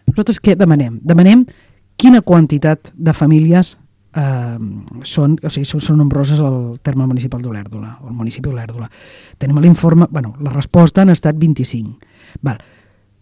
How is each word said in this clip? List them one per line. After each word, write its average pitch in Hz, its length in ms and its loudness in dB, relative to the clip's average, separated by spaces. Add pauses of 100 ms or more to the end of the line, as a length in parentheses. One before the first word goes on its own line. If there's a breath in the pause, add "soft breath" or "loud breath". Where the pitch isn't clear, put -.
Nosaltres 214 340 -2
què 196 160 4
demanem? 147 460 0
Demanem 185 420 6 (520 soft breath)
quina 247 240 6
quantitat 156 720 0
de 160 240 -2
famílies, 160 560 2 (400)
eh, 127 440 -6 (440)
són, 147 400 0
o - 80 -6
sigui, 139 160 -6
són, 151 160 -6
són 151 160 0
nombroses 143 480 0
al 123 400 -6
terme 131 240 -2
municipal 123 320 -6
d'Olèrdola, 107 640 -12
al 117 80 -14
municipi 120 340 -10
d'Olèrdola. 117 400 -10 (540 loud breath)
Tenim 143 180 0
l'informe, 165 520 4
bueno, 123 280 -8
la 143 140 -8
resposta 165 480 2
han 196 80 6
estat 156 320 0
vint-i-cinc. 123 640 -4 (400 loud breath)
Val. 113 160 -6 (600 soft breath)